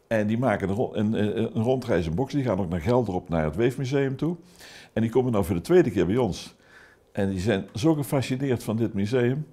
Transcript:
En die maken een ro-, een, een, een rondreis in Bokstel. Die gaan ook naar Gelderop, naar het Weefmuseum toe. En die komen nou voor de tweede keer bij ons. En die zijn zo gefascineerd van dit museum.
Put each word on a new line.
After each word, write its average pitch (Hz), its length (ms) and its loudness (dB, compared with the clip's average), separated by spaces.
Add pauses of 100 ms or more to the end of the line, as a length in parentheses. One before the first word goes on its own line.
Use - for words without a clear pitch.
En 107 200 0
die 113 100 0
maken 101 320 0
een 98 60 0
ro-, 117 180 -2
een, 107 200 0
een, 107 440 -2
een 110 60 0
rondreis 113 440 0
in 80 80 -2
Bokstel. 131 260 -2
Die 127 80 0
gaan 92 100 0
ook 95 100 -2
naar 85 120 -2
Gelderop, 98 480 0
naar 82 140 0
het 78 120 -2
Weefmuseum 135 600 0
toe. 160 200 -2 (580)
En 110 80 0
die 117 100 0
komen 127 200 2
nou 101 140 2
voor 98 100 0
de 85 60 -2
tweede 170 300 4
keer 90 140 2
bij 98 120 2
ons. - 380 -2 (560)
En 98 180 -2
die 95 100 -2
zijn 127 340 0
zo 151 200 2
gefascineerd 135 680 -2
van 110 120 -2
dit 113 180 0
museum. 123 600 0